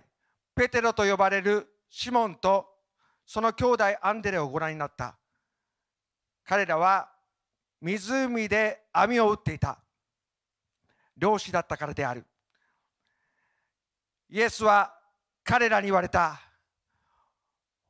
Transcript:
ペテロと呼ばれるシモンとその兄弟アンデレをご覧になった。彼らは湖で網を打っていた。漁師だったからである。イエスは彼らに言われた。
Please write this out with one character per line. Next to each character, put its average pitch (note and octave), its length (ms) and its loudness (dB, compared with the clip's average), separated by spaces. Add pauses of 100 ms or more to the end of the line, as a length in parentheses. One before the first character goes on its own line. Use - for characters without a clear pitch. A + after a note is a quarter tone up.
(540)
ペ B3+ 140 0
テ - 120 -2
ロ A3+ 120 2
と G#3+ 100 0
呼 G3 140 2
ば F#3+ 120 4
れ G3 140 0
る G#3 320 -2 (140)
シ - 240 -10
モ A#3 160 2
ン E3+ 80 -12
と F#3+ 360 0 (540)
そ - 140 -8
の A3+ 120 0
兄 B3 120 -4
弟 A3 420 2
ア G3+ 60 0
ン A3 100 -6
デ G3 100 -4
レ F#3 60 0
を D3 100 -2
ご C#3+ 120 -6
覧 D#3+ 120 -4
に D#3 60 -10
な D3 80 -6
っ - 100 -14
た。 A#2+ 220 -12 (1300)
彼 G3 220 0
ら E3 120 -2
は F#3 340 0 (680)
湖 A3 680 -4
で G#3+ 440 0
網 A3+ 260 2
を G#3+ 140 4
打 G#3 40 -2
っ - 60 -12
て D#3 120 -4
い C#3+ 40 -12
た。 C#3 220 -4 (1400)
漁 G3 220 0
師 F3+ 140 -12
だ F3+ 80 0
っ - 60 -6
た D3+ 100 -6
か D3+ 100 -8
ら D3 80 -8
で C#3+ 100 -4
あ B2 80 -4
る。 A#2+ 140 -14 (2000)
イ F#3 120 -4
エ A#3 80 2
ス - 160 -6
は G3+ 300 4 (480)
彼 A#3 260 2
ら G#3+ 120 2
に G3 60 -4
言 G3 80 0
わ F3+ 80 2
れ F#3 60 -4
た。 E3 320 0 (1500)